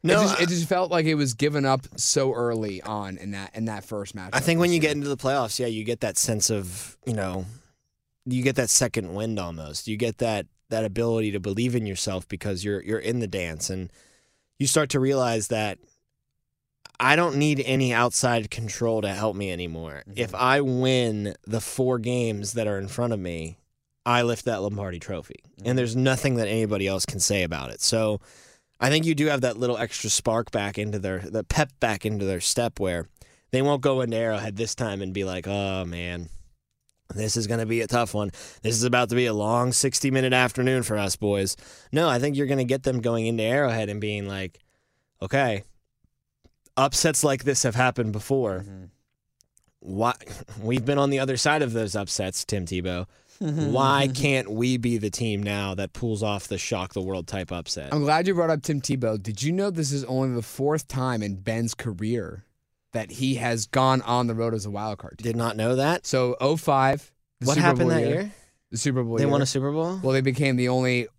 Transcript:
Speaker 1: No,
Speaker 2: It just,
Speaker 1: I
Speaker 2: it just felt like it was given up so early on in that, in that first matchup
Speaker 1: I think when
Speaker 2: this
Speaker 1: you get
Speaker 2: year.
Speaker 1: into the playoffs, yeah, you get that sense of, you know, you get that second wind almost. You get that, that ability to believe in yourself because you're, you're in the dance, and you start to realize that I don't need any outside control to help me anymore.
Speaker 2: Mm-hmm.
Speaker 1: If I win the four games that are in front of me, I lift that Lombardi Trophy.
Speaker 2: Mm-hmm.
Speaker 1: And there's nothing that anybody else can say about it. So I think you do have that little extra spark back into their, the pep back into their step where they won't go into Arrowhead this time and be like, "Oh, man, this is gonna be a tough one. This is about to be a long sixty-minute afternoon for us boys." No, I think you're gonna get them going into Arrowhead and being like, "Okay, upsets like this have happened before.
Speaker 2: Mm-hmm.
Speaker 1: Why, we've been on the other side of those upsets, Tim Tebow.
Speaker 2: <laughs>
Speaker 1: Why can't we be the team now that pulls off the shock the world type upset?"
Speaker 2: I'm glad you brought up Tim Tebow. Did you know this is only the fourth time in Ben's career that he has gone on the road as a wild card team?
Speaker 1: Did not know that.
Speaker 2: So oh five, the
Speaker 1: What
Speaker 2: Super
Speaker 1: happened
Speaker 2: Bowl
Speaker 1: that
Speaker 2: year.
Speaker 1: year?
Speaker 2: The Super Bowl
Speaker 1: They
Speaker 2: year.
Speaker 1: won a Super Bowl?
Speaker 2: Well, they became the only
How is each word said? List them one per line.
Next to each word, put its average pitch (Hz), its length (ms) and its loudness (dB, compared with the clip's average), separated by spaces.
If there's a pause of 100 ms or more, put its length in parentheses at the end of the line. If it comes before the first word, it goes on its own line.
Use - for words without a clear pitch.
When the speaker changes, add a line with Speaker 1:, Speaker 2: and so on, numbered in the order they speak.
Speaker 1:
No, 190 160 6
Speaker 2:
It - 20 6
just, 196 180 2
Speaker 1:
I - 40 6
Speaker 2:
it 175 40 0
just 170 200 0
felt 185 220 0
like 165 160 4
it 156 100 4
was 135 180 0
given 143 300 2
up 135 180 2 (140)
so 135 360 2
early 110 500 -2
on 101 360 -6
in 101 140 -8
that, 98 220 -10
in 113 120 -4
that 107 180 -6
first 101 320 -8
matchup 92 160 -10
Speaker 1:
I 131 80 0
think 165 200 2
when 175 100 4
Speaker 2:
this 175 60 4
Speaker 1:
you 160 40 4
get 151 80 4
Speaker 2:
year. 147 80 0
Speaker 1:
into 143 120 -4
the 139 80 -2
playoffs, 131 420 0
yeah, 123 80 0
you 110 180 -4
get 117 160 -2
that 104 160 -2
sense 104 340 2
of, 98 540 -4
you 120 100 -2
know, 95 320 -4 (800)
you 127 180 0
get 131 120 4
that 120 140 2
second 101 420 2
wind 107 280 -4
almost. 80 480 -8
You 107 80 -4
get 113 220 -2
that, 110 280 0 (240)
that 110 140 0
ability 110 480 0
to 101 80 -2
believe 110 340 0
in 113 100 0
yourself 95 440 -4
because 95 360 -6
you're, 101 180 -2
you're 107 180 -2
in 120 180 -2
the 110 100 -2
dance, 85 420 -4
and 92 200 -6 (680)
you 139 100 0
start 151 220 2
to 135 100 2
realize 127 480 2
that 107 300 -2 (1200)
I 135 160 6
don't 165 200 2
need 147 280 4
any 131 280 2
outside 120 580 2
control 113 520 -2
to 101 60 0
help 101 260 -2
me 98 160 -4
anymore. 82 580 -8
Speaker 2:
Mm-hmm. 101 120 -10
Speaker 1:
If 104 140 -2
I 127 260 4
win 123 720 2 (120)
the 107 140 -2
four 127 380 0
games 113 540 -2
that 110 160 -2
are 101 100 -2
in 98 100 -6
front 120 240 -2
of 107 60 -2
me, 85 400 -6 (480)
I 120 160 4
lift 120 220 0
that 107 180 -2
Lombardi 98 380 -6
Trophy. 82 360 -10 (220)
Speaker 2:
Mm-hmm. 104 120 -4
Speaker 1:
And 127 80 2
there's 120 180 0
nothing 131 400 2
that 113 120 2
anybody 104 380 0
else 95 180 0
can - 140 -6
say 95 240 2
about 73 280 -4
it. - 100 -12
So 107 400 0 (580)
I 127 100 2
think 156 160 4
you 160 120 2
do 147 100 2
have 143 140 2
that 120 160 0
little 120 220 0
extra 113 320 -4
spark 113 420 0
back 101 260 0
into 104 220 -2
their, 95 200 -4
the 90 220 -4
pep 151 280 0 (100)
back 110 260 0
into 104 180 -2
their 95 160 0
step - 380 0
where 87 300 -2 (420)
they 131 120 2
won't 143 200 2
go 135 180 2
into 117 160 0
Arrowhead 107 400 -2
this 113 180 -4
time 101 280 -4
and 95 100 -6
be 98 120 -2
like, 92 240 -6
"Oh, 98 360 -2
man, 87 440 -8 (840)
this 107 220 -2
is 110 100 -2
gonna 113 200 0
be 113 140 0
a 110 60 -2
tough 120 280 2
one. 104 160 -2 (320)
This 110 120 0
is 110 80 0
about 123 280 4
to 120 40 0
be 123 120 4
a 110 80 0
long 120 380 2
sixty-minute 131 600 2
afternoon 127 520 4
for 107 120 0
us 101 200 0
boys." 101 400 0 (360)
No, 160 160 4
I 123 100 4
think 139 180 0
you're 139 100 0
gonna 135 180 2
get 135 180 0
them 127 180 0
going 113 260 2
into 117 160 0
Arrowhead 113 460 2
and 104 120 -6
being 104 260 -4
like, 95 320 -8 (640)
"Okay, 113 440 0 (1120)
upsets 139 460 4
like 135 220 2
this 135 180 2
have 113 120 2
happened 123 380 2
before. 107 540 0
Speaker 2:
Mm-hmm. 95 180 -16 (960)
Speaker 1:
Why, 107 340 0 (480)
we've 117 220 0
been 143 140 2
on 139 120 4
the 139 80 2
other 131 180 0
side 151 260 2
of 120 100 0
those 110 220 -2
upsets, 98 500 -4
Tim 98 220 -2
Tebow. 90 400 -4 (160)
Speaker 2:
<laughs> - 160 -20
Speaker 1:
Why 139 760 2
can't 131 360 2
we 123 260 2
be 120 220 0
the 101 120 -2
team 104 320 -2
now 101 320 -2
that 95 180 -6
pulls 110 300 -2
off 104 240 -2
the 95 120 -4
shock 92 360 -4
the 98 80 -4
world 92 240 -4
type 95 260 -6
upset?" 82 400 -6
Speaker 2:
I'm 151 120 2
glad 160 220 4
you 196 80 2
brought 170 160 2
up 156 120 0
Tim 143 180 -2
Tebow. 117 420 -2
Did 107 200 -6
you 151 100 0
know 196 160 0
this 160 240 -2
is 139 120 -2
only 131 300 0
the 117 80 -2
fourth 147 460 -2
time 127 340 -2
in 101 140 -4
Ben's 113 380 -2
career 107 680 -6 (480)
that 107 180 -6
he 131 260 0
has 117 300 -2
gone 131 360 4
on 120 240 2
the 117 80 -2
road 113 180 0
as 104 140 -4
a 104 40 -6
wild 101 280 -6
card - 200 -16
team? 104 60 -12
Speaker 1:
Did 117 120 -2
not 113 200 0
know 113 200 2
that. 147 300 2
Speaker 2:
So 123 340 0
oh 143 160 2
five, 139 540 2 (300)
the 123 60 -2
Speaker 1:
What 143 80 4
Speaker 2:
Super 170 120 6
Speaker 1:
happened 170 220 4
Speaker 2:
Bowl 165 100 4
Speaker 1:
that - 40 4
Speaker 2:
year. 135 80 0
Speaker 1:
year? 196 220 -2 (380)
Speaker 2:
The 117 80 -8
Super 127 240 0
Bowl 117 140 -2
Speaker 1:
They 131 80 4
Speaker 2:
year. 139 80 4
Speaker 1:
won 143 100 4
a 135 40 2
Super 139 260 -2
Bowl? 170 300 -2
Speaker 2:
Well, 131 100 2
they 135 80 4
became 131 360 2
the 123 120 2
only 127 400 2 (100)